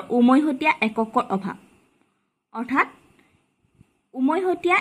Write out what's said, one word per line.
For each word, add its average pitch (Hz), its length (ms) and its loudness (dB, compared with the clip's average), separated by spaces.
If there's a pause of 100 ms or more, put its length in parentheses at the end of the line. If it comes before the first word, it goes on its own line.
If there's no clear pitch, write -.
উমৈহতীয়া 269 720 2
এককৰ 220 480 -2
অভাৱ। 196 260 -6 (960)
অৰ্থাৎ 254 340 -2 (1300)
উমৈহতীয়া 349 680 0